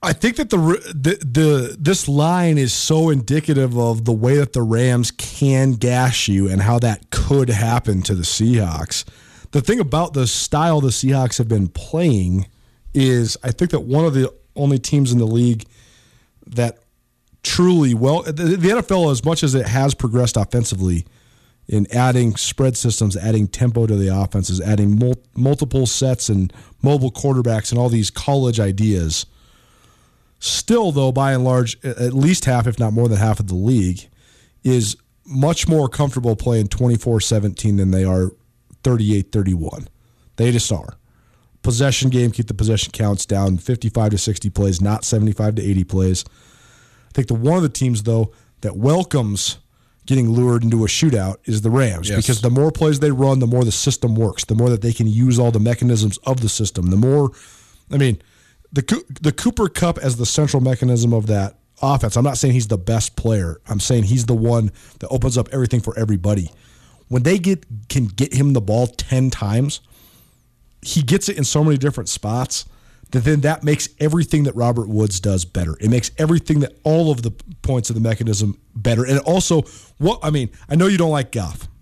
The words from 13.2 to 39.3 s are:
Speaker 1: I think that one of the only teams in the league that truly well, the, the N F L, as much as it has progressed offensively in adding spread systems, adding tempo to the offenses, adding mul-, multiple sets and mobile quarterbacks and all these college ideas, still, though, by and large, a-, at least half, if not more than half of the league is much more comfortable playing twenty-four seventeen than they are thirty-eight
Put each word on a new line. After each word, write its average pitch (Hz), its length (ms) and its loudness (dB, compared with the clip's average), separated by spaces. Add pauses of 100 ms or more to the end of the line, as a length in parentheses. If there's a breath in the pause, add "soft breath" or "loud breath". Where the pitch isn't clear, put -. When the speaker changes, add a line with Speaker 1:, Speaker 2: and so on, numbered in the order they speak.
Speaker 1:
I 127 80 -4
think 175 200 -2
that 113 100 0
one 139 240 0
of 160 80 2
the 131 180 0 (240)
only 143 240 0
teams 139 320 0
in 120 80 2
the 117 80 2
league 117 380 0 (800 soft breath)
that 117 340 -4 (640)
truly 175 520 2
well, 135 300 0
the, 160 80 -6
the 170 400 2
N 233 40 2
F 233 140 -2
L, 180 180 2
as 131 160 -2
much 160 180 0
as 135 120 2
it 127 140 0
has 135 260 0
progressed 120 420 0
offensively 95 680 0 (600 soft breath)
in 104 240 0
adding 123 460 2
spread 131 400 -2
systems, 107 400 -2
adding 107 320 0
tempo 117 380 0
to 107 100 2
the 95 180 0
offenses, 95 460 -2
adding 104 380 2
mul-, 123 240 0 (120)
multiple 135 520 0
sets 127 420 -2
and 98 240 0 (300 loud breath)
mobile 135 280 2
quarterbacks 120 600 -2
and 120 80 0
all 123 100 2
these 113 220 0
college 127 500 0
ideas, 98 640 0 (1200 soft breath)
still, 220 480 0
though, 135 180 2
by 135 220 0
and 127 100 0
large, 127 400 0
a-, 127 160 -8
at 123 140 -2
least 147 320 2
half, 123 220 2
if 120 120 -4
not 110 140 0
more 117 160 2
than 110 80 2
half 107 240 2
of 101 60 -2
the 92 80 -6
league 95 560 0 (520 soft breath)
is 123 320 0 (300)
much 143 420 0
more 156 220 2
comfortable 120 480 -2
playing 110 320 0
twenty-four 120 540 0
seventeen 104 540 -2
than 95 160 2
they 95 120 2
are 92 260 0 (520)
thirty-eight 107 500 0